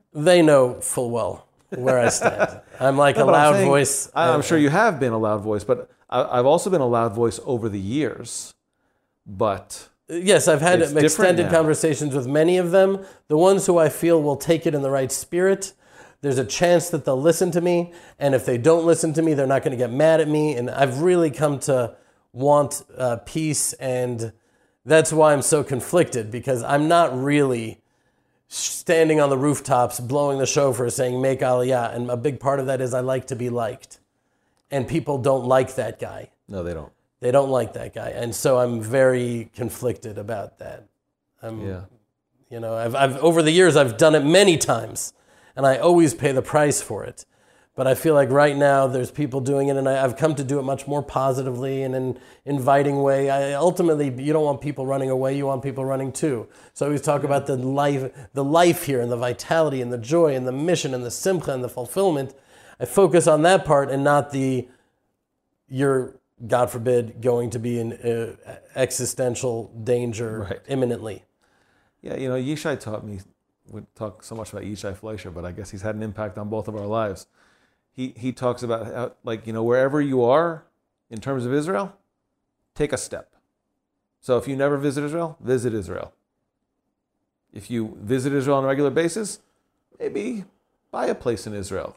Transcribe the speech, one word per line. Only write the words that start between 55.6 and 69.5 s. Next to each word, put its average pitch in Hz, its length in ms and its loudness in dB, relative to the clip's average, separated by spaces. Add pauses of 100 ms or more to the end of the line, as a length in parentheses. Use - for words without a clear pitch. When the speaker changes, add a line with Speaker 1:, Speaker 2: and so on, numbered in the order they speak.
Speaker 1:
people 131 240 -6
running 135 260 -4
too. 127 360 -4 (260)
So - 120 -4
I 143 40 -2
always 147 120 -2
talk 147 200 0
Speaker 2:
Yeah. 143 60 -4
Speaker 1:
about 139 180 0
the 139 100 -4
life, 135 560 -2 (220)
the 139 100 -2
life 165 420 4
here, 135 140 -2
and 120 120 -2
the 120 40 -2
vitality, 135 640 -2
and 120 120 -6
the 120 60 -6
joy, 147 360 2
and 127 120 -4
the 127 40 -4
mission, 147 440 -2
and 123 100 -6
the 117 60 -10
simcha, 175 420 -2
and 127 100 -6
the 120 60 -6
fulfillment. 139 640 -4 (460)
I 131 60 -6
focus 185 420 4
on 151 160 4
that 147 200 6
part 139 280 2
and 139 120 -2
not 143 280 2
the, 131 360 -2 (1040)
you're, 135 460 -2 (300)
God 123 260 2
forbid, 120 500 -2
going 120 300 0
to 120 80 -8
be 120 200 -4
in, 113 140 -6
uh, 113 420 -6 (400)
existential 123 960 -4 (120)